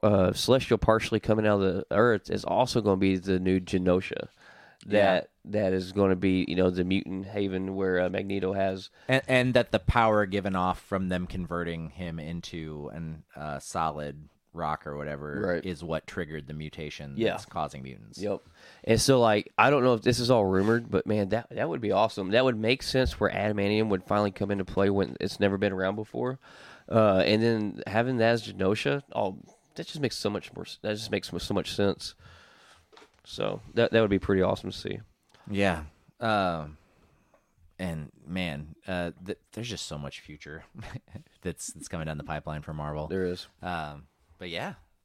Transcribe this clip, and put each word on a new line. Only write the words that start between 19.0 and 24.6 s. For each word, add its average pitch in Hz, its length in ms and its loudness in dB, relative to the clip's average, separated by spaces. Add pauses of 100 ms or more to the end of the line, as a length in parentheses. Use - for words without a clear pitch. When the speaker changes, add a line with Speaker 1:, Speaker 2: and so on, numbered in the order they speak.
Speaker 1:
so, 131 180 6
like, 110 380 4
I 120 140 8
don't 143 120 4
know 123 120 6
if 110 80 -2
this 120 180 2
is 120 100 2
all 117 140 6
rumored, 107 460 2
but, 101 160 0
man, 104 240 0
that, 110 200 -2
that 117 200 -4
would 165 100 -4
be 104 100 -2
awesome. 98 420 2
That 123 120 6
would 123 140 2
make 113 240 2
sense - 360 0
where 104 120 2
adamantium 104 580 0
would 95 160 0
finally 104 260 2
come 98 200 -4
into 98 160 -2